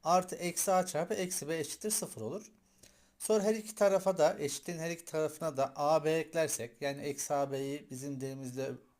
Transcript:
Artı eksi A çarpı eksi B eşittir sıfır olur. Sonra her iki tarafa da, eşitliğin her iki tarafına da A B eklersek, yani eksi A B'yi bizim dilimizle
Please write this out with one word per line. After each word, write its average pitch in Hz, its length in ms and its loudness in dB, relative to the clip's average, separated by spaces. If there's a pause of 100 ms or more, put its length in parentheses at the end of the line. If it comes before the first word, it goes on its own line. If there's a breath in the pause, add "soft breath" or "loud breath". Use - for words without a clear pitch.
Artı 180 320 4
eksi 175 360 0
A 185 140 4
çarpı 180 280 -2
eksi 180 340 -4
B 160 100 -2
eşittir 156 320 -6
sıfır 175 300 -4
olur. 151 320 -8 (720 soft breath)
Sonra 214 200 4
her 220 120 4
iki 214 200 -8
tarafa 190 440 4
da, 165 200 6
eşitliğin 160 400 -4
her 165 120 -4
iki 170 140 -8
tarafına 156 520 -2
da 135 200 0
A 147 280 4
B 156 80 4
eklersek, 160 720 -2
yani 143 200 -4
eksi 143 320 -4
A 143 180 0
B'yi 139 380 -4
bizim 131 300 -8
dilimizle 135 500 -6 (300)